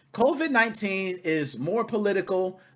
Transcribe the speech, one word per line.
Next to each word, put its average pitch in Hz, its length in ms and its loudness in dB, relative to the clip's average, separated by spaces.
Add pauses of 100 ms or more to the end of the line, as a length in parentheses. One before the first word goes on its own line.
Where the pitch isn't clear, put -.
(120)
covid 285 380 2
nineteen 202 720 0
is 156 360 -2
more 196 260 -2
political 190 760 0 (160)